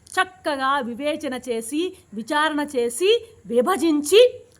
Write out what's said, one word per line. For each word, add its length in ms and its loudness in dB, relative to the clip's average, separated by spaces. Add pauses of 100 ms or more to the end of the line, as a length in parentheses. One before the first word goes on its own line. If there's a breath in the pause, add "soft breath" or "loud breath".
చక్కగా 720 -2
వివేచన 600 -6 (100)
చేసి, 480 -4 (160 loud breath)
విచారణ 640 -2
చేసి, 520 0 (180 loud breath)
విభజించి 960 2 (180)